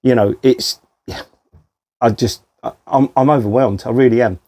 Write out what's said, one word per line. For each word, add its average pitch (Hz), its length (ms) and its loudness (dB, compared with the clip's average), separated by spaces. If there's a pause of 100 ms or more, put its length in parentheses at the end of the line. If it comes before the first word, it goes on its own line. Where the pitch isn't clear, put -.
you 127 120 2
know, 104 280 0
it's, - 380 -2 (260)
yeah, - 160 -14 (760)
I 120 100 2
just, - 320 -4 (200)
I, - 100 -10 (140)
I'm, 135 300 0
I'm 131 120 2
overwhelmed. 113 560 0
I 123 60 -8
really 123 320 2
am. 95 260 -2